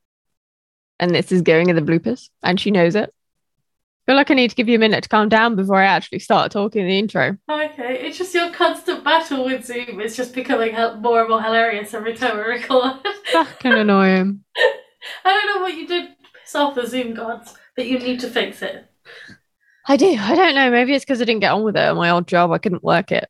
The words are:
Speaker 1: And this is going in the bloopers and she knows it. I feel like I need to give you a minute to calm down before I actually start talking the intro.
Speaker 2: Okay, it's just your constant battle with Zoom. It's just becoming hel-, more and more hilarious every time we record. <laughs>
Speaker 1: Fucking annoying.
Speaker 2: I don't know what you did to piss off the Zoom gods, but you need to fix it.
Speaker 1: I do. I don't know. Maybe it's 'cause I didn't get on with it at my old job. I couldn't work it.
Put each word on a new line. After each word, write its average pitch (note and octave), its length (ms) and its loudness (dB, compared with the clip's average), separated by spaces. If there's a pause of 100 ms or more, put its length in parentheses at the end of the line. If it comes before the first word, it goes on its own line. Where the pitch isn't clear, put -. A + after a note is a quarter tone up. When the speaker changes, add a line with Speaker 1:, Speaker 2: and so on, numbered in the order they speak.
(1000)
Speaker 1:
And F3 160 0
this D#3+ 160 -2
is F#3 100 4
going E3 280 4
in E3+ 60 4
the D#3+ 60 0
bloopers E3 480 -2 (140)
and F3+ 160 0
she G3+ 120 -2
knows F3 240 2
it. G#3+ 140 -2
I - 1040 -12
feel C4+ 40 4
like C#4 160 2
I - 20 4
need B3 160 4
to - 60 -16
give A3 120 0
you A#3+ 80 4
a A3 40 4
minute A3 240 2
to - 60 -12
calm G#3+ 200 2
down A3+ 260 2
before G3 220 0
I F#3+ 80 4
actually F3 340 0
start F#3+ 320 0
talking G#3 340 -4
the F#3+ 140 0
intro. G3 380 -2 (120)
Speaker 2:
Okay, D4+ 520 -6
it's D4 160 -10
just F4+ 160 -8
your E4+ 180 -2
constant E4 520 -2
battle C#4+ 420 0
with B3+ 200 -4
Zoom. A#3+ 360 -10
It's A3+ 140 -8
just B3 180 -8
becoming A#3+ 400 -2
hel-, A3+ 240 -2
more A#3 240 2
and A3+ 80 0
more A3 120 2
hilarious A3 520 -2
every A3+ 220 -6
time A#3 220 -4
we G#3 60 -6
record. B3 520 0 (180)
<laughs> - 180 -12
Speaker 1:
Fucking D#4 420 0
annoying. G3 720 2 (800)
Speaker 2:
I F#4 60 2 (160)
don't G#4 100 -2
know F#4+ 60 -4
what F4+ 140 -6
you D#4 120 -12
did F4 220 -4
to - 60 -20 (260)
piss - 140 -12
off C#4+ 200 0
the A#3+ 120 -4
Zoom A#3 260 -4
gods, A3 400 -12 (220)
but B3 100 -6
you B3+ 140 -2
need B3 220 -4
to B3 80 -6
fix - 340 -4
it. - 220 -10 (1000)
Speaker 1:
I C#4 100 4
do. E4 220 4
I G3+ 160 0
don't E4+ 200 4
know. C4+ 160 4
Maybe B3 220 2
it's C4+ 120 0
'cause B3 160 -2
I B3 40 -2
didn't A3 160 0
get F3 100 2
on G3+ 120 0
with G#3+ 120 0
it D3+ 40 2
at D3+ 160 4
my E3+ 140 0
old F3 180 2
job. F3 240 2
I E3 60 0
couldn't F3 260 -4
work E3+ 280 0
it. - 180 -2